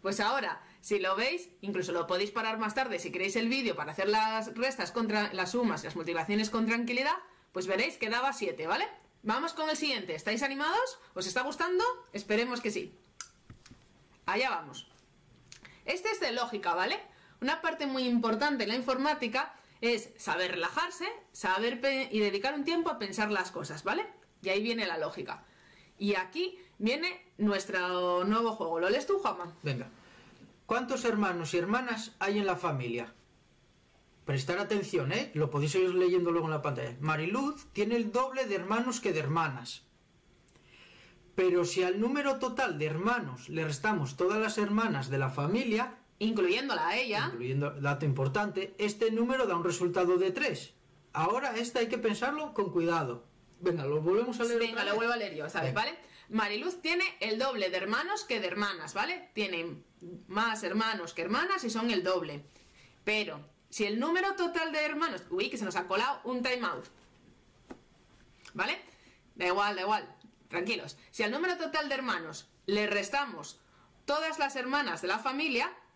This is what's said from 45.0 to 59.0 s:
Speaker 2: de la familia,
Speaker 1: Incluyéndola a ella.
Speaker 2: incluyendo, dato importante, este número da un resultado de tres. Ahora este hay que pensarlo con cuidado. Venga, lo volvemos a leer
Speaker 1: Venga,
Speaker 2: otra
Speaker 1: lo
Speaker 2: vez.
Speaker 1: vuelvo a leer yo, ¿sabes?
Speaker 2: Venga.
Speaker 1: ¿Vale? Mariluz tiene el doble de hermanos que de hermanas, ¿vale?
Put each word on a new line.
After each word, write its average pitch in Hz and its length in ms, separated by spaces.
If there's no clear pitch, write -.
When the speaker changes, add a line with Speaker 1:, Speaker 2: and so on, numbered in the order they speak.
Speaker 2:
de 135 80
la 135 140
familia, 220 640
Speaker 1:
Incluyéndola 208 680
a 196 60
ella. 240 360
Speaker 2:
incluyendo, 135 400
dato 139 240
importante, 151 720
este 208 320
número 233 380
da 180 80
un 170 80
resultado 175 560
de 185 100
tres. 214 460
Ahora 226 460
este 240 220
hay 226 80
que 233 100
pensarlo 269 560
con 190 180
cuidado. 160 540
Venga, 170 240
lo 147 140
volvemos 226 400
a 240 40
leer 233 160
Speaker 1:
Venga, 226 140
Speaker 2:
otra 226 100
Speaker 1:
lo 196 80
Speaker 2:
vez. 214 60
Speaker 1:
vuelvo 233 160
a 240 40
leer 202 180
yo, 151 140
¿sabes? 143 240
Speaker 2:
Venga. 214 120
Speaker 1:
¿Vale? 320 120
Mariluz 220 540
tiene 349 200
el 220 200
doble 240 320
de 185 60
hermanos 277 480
que 233 140
de 190 60
hermanas, 180 480
¿vale? 302 400